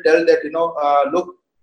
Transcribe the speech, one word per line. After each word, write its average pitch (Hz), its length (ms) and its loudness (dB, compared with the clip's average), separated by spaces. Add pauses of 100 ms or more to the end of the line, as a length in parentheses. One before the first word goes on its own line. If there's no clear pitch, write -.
tell 165 180 4
that, 160 180 2
you 151 80 -8
know, 165 200 -4
uh, 143 420 0
look, 180 240 -4 (260)